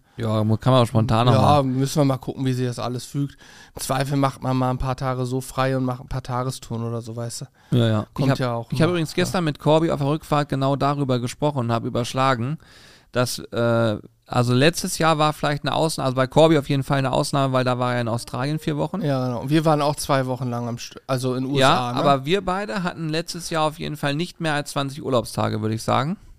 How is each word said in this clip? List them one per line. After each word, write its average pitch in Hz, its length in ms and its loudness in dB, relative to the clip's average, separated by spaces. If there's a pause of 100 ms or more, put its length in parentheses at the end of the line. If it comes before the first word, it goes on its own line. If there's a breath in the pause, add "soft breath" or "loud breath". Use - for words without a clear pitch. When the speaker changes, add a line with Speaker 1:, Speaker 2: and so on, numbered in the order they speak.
(160)
Speaker 1:
Ja, 110 280 0
mu-, 107 140 4
kann 127 160 2
man 127 100 8
auch 113 40 0
spontan 113 400 2
noch 127 60 6
Speaker 2:
Ja, 131 80 6
Speaker 1:
machen. 135 360 4
Speaker 2:
müssen 135 220 0
wir 143 60 6
mal 135 120 2
gucken, 131 280 -6
wie 131 80 2
sich 127 120 -2
das 120 140 -4
alles 120 240 -6
fügt. 143 340 -6 (380 loud breath)
Im - 60 -10
Zweifel 135 360 0
macht 135 240 0
man 127 160 0
mal 127 140 2
ein 127 80 -2
paar 131 160 -2
Tage 127 300 -4
so 127 160 -4
frei 131 360 -2
und 131 80 -2
macht 123 160 -4
ein - 60 -18
paar 127 160 -6
Tagestouren 123 600 -6
oder 117 180 -6
so, 117 140 -12
weißt 120 260 -8
du. - 360 -4
Speaker 1:
Ja, 117 100 4
ja. 110 260 0
Speaker 2:
Kommt 139 140 0
Speaker 1:
Ich 135 40 4
hab, 123 80 0
Speaker 2:
ja 123 140 -2
auch 117 180 -6
Speaker 1:
ich 131 100 0
hab 160 60 4
Speaker 2:
noch, 180 60 0
Speaker 1:
übrigens 165 180 -2
Speaker 2:
ja. - 60 -8
Speaker 1:
gestern 180 260 0
mit 147 160 -2
Corby 160 320 4
auf 139 80 -2
der 139 80 0
Rückfahrt 147 420 0
genau 135 260 0
darüber 139 440 0
gesprochen 139 400 -2
und 117 120 0
hab 117 120 0
überschlagen, 127 760 0 (540 soft breath)
dass, 123 280 0
äh, 117 580 0 (280)
also 123 280 2
letztes 170 440 2
Jahr 160 200 2
war 151 160 2
vielleicht 147 300 -4
eine 135 120 -2
Ausnahme, 151 300 0
also 127 100 0
bei 131 120 2
Corby 160 300 6
auf 135 120 -2
jeden 139 140 0
Fall 143 140 0
eine 131 140 0
Ausnahme, 139 420 0
weil 127 100 2
da 123 140 0
war 123 160 0
er 120 80 0
in 117 60 -2
Australien 123 500 -4
vier 156 200 -4
Wochen. 156 240 -4
Speaker 2:
Ja, 135 240 0
genau. 123 240 -4
Wir 156 160 4
waren 151 160 4
auch 147 140 2
zwei 135 300 0
Wochen 127 240 -4
lang 120 180 -4
am 117 100 -6
St-, - 280 -14
also 127 300 -2
in 131 100 -2
den 139 100 -2
Speaker 1:
Ja, 135 140 6
Speaker 2:
U 156 40 6
S - 60 2
A, 123 140 -4
ne? - 60 -2
Speaker 1:
aber 139 260 4
wir 190 180 0
beide 196 400 -4
hatten 165 260 -4
letztes 170 400 -6
Jahr 160 160 0
auf 156 140 -4
jeden 151 180 -6
Fall 143 180 -2
nicht 170 240 -6
mehr 156 140 0
als 143 180 -4
zwanzig 139 320 -6
Urlaubstage, 110 580 0
würde 107 140 -2
ich 113 80 -6
sagen. 131 340 0 (220 soft breath)